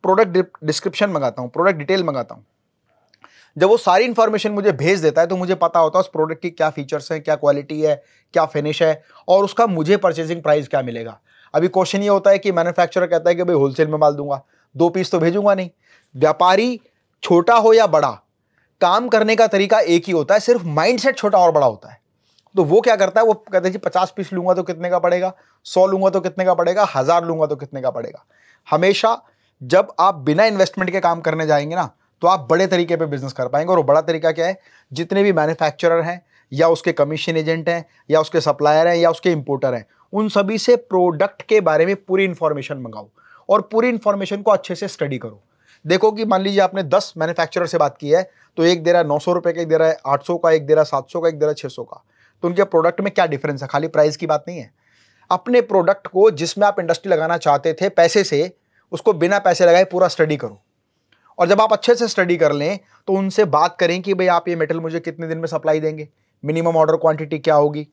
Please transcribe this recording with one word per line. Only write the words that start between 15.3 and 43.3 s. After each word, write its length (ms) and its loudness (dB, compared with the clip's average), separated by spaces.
नहीं। 140 -8
व्यापारी 680 2
छोटा 320 4
हो 180 4
या 140 4
बड़ा, 360 0
काम 260 0
करने 280 2
का 120 4
तरीका 320 2
एक 260 2
ही 80 -4
होता 200 0
है, 60 4
सिर्फ 240 2
माइंडसेट 540 0
छोटा 200 0
और 140 6
बड़ा 160 2
होता 240 -6
है। 100 -20
तो 80 2
वो 180 4
क्या 140 2
करता 260 2
है, 60 4
वो 60 2
कहता 340 -2
है 40 0
जी 60 -10
पचास 400 -4
पीस 160 -10
लूंगा 200 -2
तो 100 -2
कितने 260 -8
का 100 0
पड़ेगा, 340 -2
सौ 220 2
लूंगा 240 0
तो 120 -2
कितने 240 -4
का 80 4
पड़ेगा, 420 0
हजार 300 0
लूंगा 200 -2
तो 100 -4
कितने 260 -14
का 100 -2
पड़ेगा। 340 -12
हमेशा 520 0
जब 360 0
आप 160 2
बिना 300 0
इन्वेस्टमेंट 460 -2
के 80 -2
काम 220 -2
करने 260 -4
जाएंगे 280 0
ना, 160 -4
तो 60 2
आप 220 0
बड़े 180 2
तरीके 280 0
पे 100 -2
बिजनेस 280 -8
कर 140 -6
पाएंगे। 240 -2
और 60 4
वो 60 2
बड़ा 180 4
तरीका 300 -2
क्या 160 -2
है, 140 -6
जितने 300 -2
भी 100 2
मैन्युफैक्चरर 680 0
हैं 240 -8
या 140 2
उसके 240 0
कमीशन 460 -2
एजेंट 320 -4
हैं 160 -4
या 120 4
उसके 200 -2
सप्लायर 460 2
हैं 80 2
या 160 2
उसके 200 -2
इंपोर्टर 420 -4
हैं, 120 -8
उन 160 -2
सभी 280 0
से 180 2
प्रोडक्ट 680 -2
के 200 2
बारे 240 2
में 100 -2
पूरी 280 -2
इन्फॉर्मेशन 540 -4
मंगाओ 320 -16